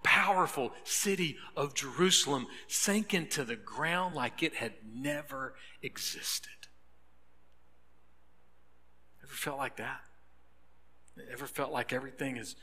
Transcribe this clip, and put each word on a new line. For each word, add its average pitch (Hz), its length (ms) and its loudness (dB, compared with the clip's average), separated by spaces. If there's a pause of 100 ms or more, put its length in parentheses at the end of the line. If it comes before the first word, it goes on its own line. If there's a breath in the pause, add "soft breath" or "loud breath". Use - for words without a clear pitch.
powerful 170 720 6 (100)
city 185 540 2 (180 loud breath)
of 139 180 0
Jerusalem, 139 720 6 (220 loud breath)
sank 208 460 4
into 156 320 2
the 117 100 -2
ground 165 600 2
like 123 280 0
it 160 120 4
had 113 180 -2 (200)
never 135 640 -4 (260 loud breath)
existed. - 720 -4 (2750)
Ever - 80 -14
felt 143 280 -2
like 131 180 -2
that? 123 240 -6 (1300)
Ever 127 140 -6
felt 143 260 -2
like 123 220 0
everything 131 440 -2
has, 110 260 -8